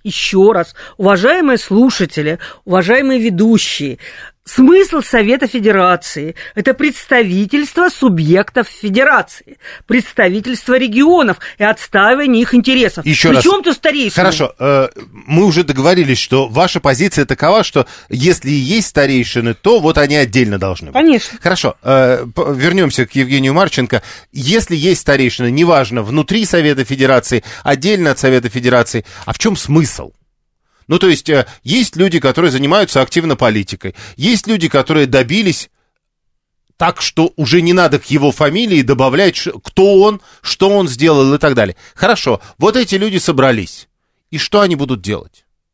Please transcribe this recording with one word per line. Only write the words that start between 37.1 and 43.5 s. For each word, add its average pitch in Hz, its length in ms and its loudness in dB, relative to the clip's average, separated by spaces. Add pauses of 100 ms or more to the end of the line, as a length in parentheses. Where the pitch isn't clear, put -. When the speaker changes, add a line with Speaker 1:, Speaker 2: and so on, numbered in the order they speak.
Speaker 2:
уже 151 240 0
не 170 100 2
надо 175 280 2
к - 120 -18
его 143 220 2
фамилии 170 480 0
добавлять, 131 560 0
ш-, - 160 -8 (100)
кто 190 380 4
он, 208 180 2 (220)
что - 280 0
он 196 200 2
сделал 139 440 2
и 147 40 2
так 143 180 0
далее. 101 220 -2 (180)
Хорошо, 180 460 -2 (160)
вот 214 180 0
эти 226 200 -2
люди 196 220 -2
собрались. 127 680 -2 (420)